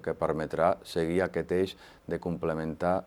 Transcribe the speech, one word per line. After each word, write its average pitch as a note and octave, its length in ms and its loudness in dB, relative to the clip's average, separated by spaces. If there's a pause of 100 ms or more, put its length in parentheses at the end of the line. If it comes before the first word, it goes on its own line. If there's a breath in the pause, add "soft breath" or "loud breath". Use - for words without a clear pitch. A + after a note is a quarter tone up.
que E2 100 -2
permetrà D#2+ 720 2
seguir E2+ 380 0
aquest F2 300 -2
eix F#2 220 2 (320 loud breath)
de E2 140 -4
complementar E2+ 880 -2